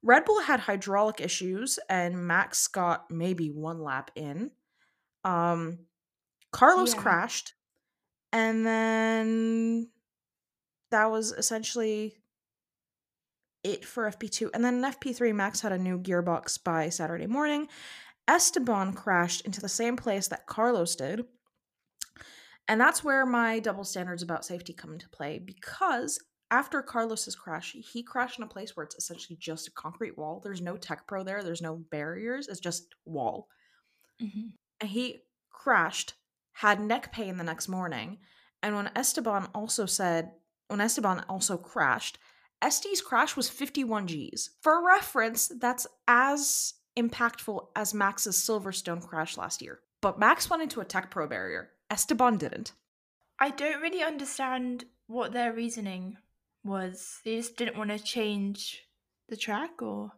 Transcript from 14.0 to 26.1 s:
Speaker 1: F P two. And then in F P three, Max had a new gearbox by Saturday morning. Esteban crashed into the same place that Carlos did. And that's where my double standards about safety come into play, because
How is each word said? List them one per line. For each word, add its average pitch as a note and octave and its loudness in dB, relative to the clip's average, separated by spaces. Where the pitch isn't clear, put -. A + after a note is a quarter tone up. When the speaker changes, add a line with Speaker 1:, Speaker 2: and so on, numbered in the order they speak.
Speaker 1:
F G#3 -6
P A3 -6
two. - -4
And A#3 0
then B3 4
in B3 0
F C4+ -4
P C4+ -6
three, A#3 2
Max G3+ 0
had G#3 0
a F3+ 0
new F#3 0
gearbox F3 0
by D#3+ 2
Saturday E3+ -4
morning. D4 0
Esteban A#3 4
crashed F3 2
into G3 -6
the G3+ -8
same A#3+ 0
place G3 0
that - -8
Carlos G#3+ 2
did. F#3 -4
And A3 4
that's D4+ 6
where C4+ 4
my A#3 2
double G3+ -2
standards F3+ -6
about E3+ -2
safety E3+ -10
come D#3 -14
into E3 -14
play, D#3 -8
because A#3+ -4